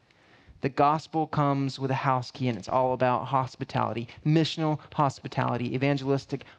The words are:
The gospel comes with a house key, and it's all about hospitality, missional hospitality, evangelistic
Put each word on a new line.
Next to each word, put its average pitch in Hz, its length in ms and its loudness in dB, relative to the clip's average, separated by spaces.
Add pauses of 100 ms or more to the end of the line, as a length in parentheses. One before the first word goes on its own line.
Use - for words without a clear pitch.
(600)
The 139 100 0
gospel 151 560 2
comes 139 520 0
with 131 120 -4
a 131 40 0
house 127 360 0
key, 127 180 -2
and 117 80 0
it's 92 140 -10
all 127 240 2
about 123 320 2
hospitality, 120 840 -2 (160)
missional 156 540 2 (160)
hospitality, 127 800 0
evangelistic 135 680 0 (140)